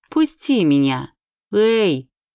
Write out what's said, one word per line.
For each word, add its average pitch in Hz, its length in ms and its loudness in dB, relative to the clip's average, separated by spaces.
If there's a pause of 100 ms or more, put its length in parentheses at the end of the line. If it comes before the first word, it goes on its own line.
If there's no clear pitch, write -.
(100)
пусти 285 540 -2
меня! 139 480 0 (400)
Эй, 208 580 0 (240)